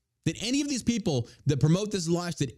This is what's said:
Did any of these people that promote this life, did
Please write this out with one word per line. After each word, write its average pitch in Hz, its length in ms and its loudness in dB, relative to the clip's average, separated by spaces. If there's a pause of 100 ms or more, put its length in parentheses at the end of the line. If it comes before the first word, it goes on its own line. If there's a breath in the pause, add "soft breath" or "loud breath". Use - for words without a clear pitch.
(260)
Did - 160 -2
any 254 200 0
of 294 60 -2
these 277 140 -4
people 185 460 0 (180 loud breath)
that 139 140 2
promote 185 320 4
this 170 180 -2
life, 175 280 -2
did 143 200 -4